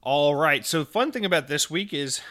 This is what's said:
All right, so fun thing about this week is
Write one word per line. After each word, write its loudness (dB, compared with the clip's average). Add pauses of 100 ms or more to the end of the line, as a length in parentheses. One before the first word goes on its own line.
All 2
right, 2
so -2
fun -2
thing -4
about 2
this -2
week -6
is -6